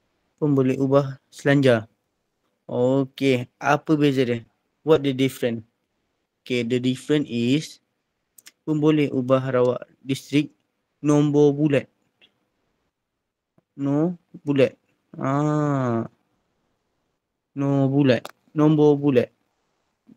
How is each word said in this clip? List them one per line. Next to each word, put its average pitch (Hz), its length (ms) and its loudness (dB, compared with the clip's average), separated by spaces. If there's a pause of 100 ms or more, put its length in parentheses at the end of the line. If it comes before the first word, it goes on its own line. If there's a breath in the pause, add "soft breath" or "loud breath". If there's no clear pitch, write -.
(380)
pemboleh 135 400 0
ubah 135 400 0 (160)
selanjar. 131 560 2 (760)
Okey, 131 800 -2 (160)
apa 143 320 0
beza 143 320 0
dia? 117 160 -4 (400)
What 143 240 2
the 139 80 -2
difference? 127 480 -4 (800)
Okey, 120 240 -4
the 123 160 -2
difference 131 480 -2
is 120 360 -2 (1000)
pemboleh 151 480 0
ubah 131 400 0
rawak 123 320 0 (160)
distrik 139 480 -4 (480)
nombor 147 560 2
bulat. 143 320 0 (1900)
No 147 400 -2 (240)
bulat. 139 320 0 (420)
Ah. 139 920 -2 (1400)
No 139 320 0
bulat. 135 400 2 (320)
Nombor 151 400 4
bulat. 143 320 0 (880)